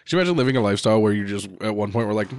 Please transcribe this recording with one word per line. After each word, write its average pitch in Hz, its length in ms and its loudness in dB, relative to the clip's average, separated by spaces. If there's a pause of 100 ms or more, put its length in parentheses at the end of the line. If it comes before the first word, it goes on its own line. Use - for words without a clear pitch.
you 170 100 0
imagine 175 180 2
living 131 200 2
a 127 40 2
lifestyle 110 400 2
where 107 140 4
you 101 100 -2
just, 101 240 -6 (140)
at 107 120 -2
one 104 160 -2
point, 113 160 -2
were 104 80 -2
like, 107 140 -2 (100)